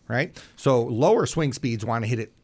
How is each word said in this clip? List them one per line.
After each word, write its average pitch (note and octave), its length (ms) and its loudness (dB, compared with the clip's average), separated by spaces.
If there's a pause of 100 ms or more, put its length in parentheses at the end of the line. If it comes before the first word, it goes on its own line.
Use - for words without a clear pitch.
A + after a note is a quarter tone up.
right? B2+ 320 -4 (180)
So B2+ 260 2
lower D3 420 2
swing D3+ 300 -2
speeds A2+ 280 -4
wanna A2+ 240 -2
hit A2+ 120 -2
it A2 120 -8 (140)